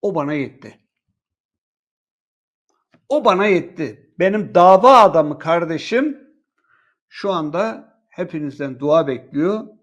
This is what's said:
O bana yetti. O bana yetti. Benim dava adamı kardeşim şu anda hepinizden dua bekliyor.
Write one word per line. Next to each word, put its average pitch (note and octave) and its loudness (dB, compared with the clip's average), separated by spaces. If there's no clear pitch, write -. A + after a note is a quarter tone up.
O G3 -4
bana D3 -4
yetti. - -12
O C#4+ -2
bana G3 2
yetti. D#3+ -6
Benim G3 -2
dava F#3+ 8
adamı D#3 4
kardeşim E3+ -4
şu - -8
anda F3+ -6
hepinizden C#3+ -10
dua D3 0
bekliyor. D3+ -6